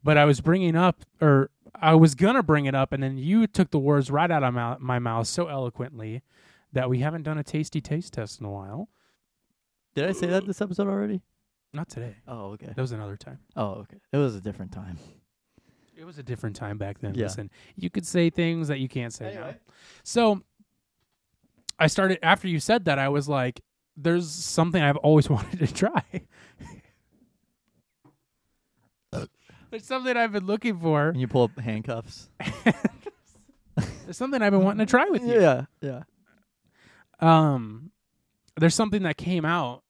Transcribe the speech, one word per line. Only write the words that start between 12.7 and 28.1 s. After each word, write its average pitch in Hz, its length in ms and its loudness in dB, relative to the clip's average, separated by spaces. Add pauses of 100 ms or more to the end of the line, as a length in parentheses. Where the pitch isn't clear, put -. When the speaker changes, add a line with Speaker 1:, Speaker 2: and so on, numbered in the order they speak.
Speaker 1:
That 131 60 -6
was 127 100 -6
another 104 240 -10
time. 131 240 -20 (160)
Speaker 2:
Oh, 104 160 -4 (100)
okay. 117 160 -20 (140)
It 139 60 -2
was 131 180 0
a 95 60 -12
different 95 300 -10
time. 92 260 -14 (960)
Speaker 1:
It 160 80 -20
was 165 140 -20
a 139 60 -16
different 117 320 -8
time 107 240 -10
back 101 200 -8
then. 101 140 -8
Speaker 2:
Yeah. 110 120 -6
Speaker 1:
Listen, 101 260 -10 (240)
you 180 160 -8
could 180 160 -8
say 170 240 2
things 165 380 -2
that 139 100 -4
you 131 100 -4
can't 120 240 -8
say - 120 -14 (100)
now. 110 80 -14
Speaker 2:
Anyway. 135 140 -14 (460)
Speaker 1:
So 220 380 0 (1400)
I 160 100 4
started, 190 360 2
after 190 240 4
you 165 120 -2
said 208 260 0
that, 143 120 2
I 139 120 0
was 143 200 -2
like, 127 320 -2 (340)
"There's 170 340 0
something 165 520 0
I've 143 160 4
always 151 320 6
<laughs> 143 60 4
wanted 104 240 -6
to 156 120 0
try." - 320 0 (3750)